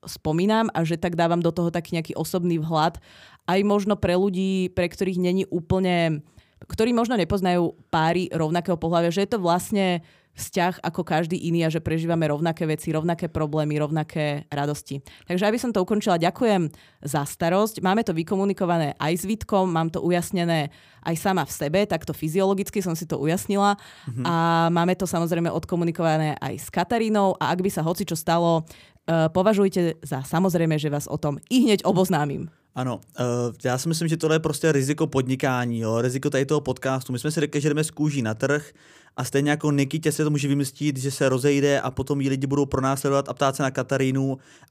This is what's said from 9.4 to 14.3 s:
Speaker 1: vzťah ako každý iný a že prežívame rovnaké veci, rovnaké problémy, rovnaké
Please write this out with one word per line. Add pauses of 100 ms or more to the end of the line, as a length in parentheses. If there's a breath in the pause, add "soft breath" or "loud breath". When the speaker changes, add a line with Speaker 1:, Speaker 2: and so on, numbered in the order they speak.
Speaker 1:
vzťah
ako
každý
iný
a
že
prežívame
rovnaké
veci,
rovnaké
problémy,
rovnaké